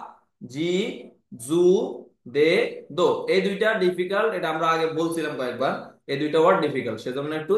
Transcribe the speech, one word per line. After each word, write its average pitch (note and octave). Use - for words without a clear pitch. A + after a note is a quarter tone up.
জি, B2+
জু, B2+
দে, B2+
দো। D3+
এই F3
দুইটা G3
ডিফিকাল্ট, F#3
এটা E3+
আমরা E3
আগে D#3+
বলছিলাম D#3+
কয়েকবার, B2+
এই -
দুইটা D3+
ওয়ার্ড F3
ডিফিকাল্ট, B2
সেজন্য C#3
একটু D#3